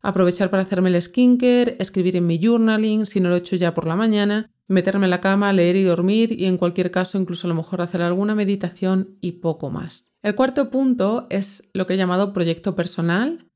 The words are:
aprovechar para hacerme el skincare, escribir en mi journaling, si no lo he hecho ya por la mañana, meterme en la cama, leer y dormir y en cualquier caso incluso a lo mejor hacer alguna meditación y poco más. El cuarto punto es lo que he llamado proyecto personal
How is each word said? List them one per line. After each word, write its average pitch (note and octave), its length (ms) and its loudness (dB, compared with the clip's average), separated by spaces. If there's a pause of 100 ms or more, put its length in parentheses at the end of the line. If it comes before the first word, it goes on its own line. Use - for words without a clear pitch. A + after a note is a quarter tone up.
aprovechar F#3+ 480 0
para F#3+ 140 0
hacerme F#3 260 0
el F3 100 2
skincare, B3 760 2
escribir F#3 380 -2
en F3 100 2
mi E3+ 160 0
journaling, A3 640 2
si G3+ 140 -2
no F3 80 2
lo F3 80 2
he - 20 2
hecho F3 180 -4
ya E3+ 160 0
por D#3+ 140 -4
la D#3+ 100 -2
mañana, G#3 540 0 (160)
meterme F#3+ 400 2
en F#3 40 2
la F3+ 100 0
cama, G3 320 2
leer F3+ 240 4
y F#3+ 60 2
dormir F#3+ 560 2
y F#3 80 -2
en F3+ 120 0
cualquier F3 320 0
caso F#3 280 -2
incluso F3 280 -4
a - 20 -2
lo E3+ 60 -2
mejor E3 260 -6
hacer F3 220 -4
alguna F#3+ 320 -2
meditación F#3+ 880 -2
y F3 120 -6
poco E3 380 -6
más. - 420 -12 (100)
El G#3 120 -2
cuarto C4 360 0
punto B3 600 0
es - 420 -6
lo F#3+ 140 -4
que F3+ 80 -2
he - 20 0
llamado F#3+ 360 0
proyecto E3+ 420 -2
personal F3+ 800 -4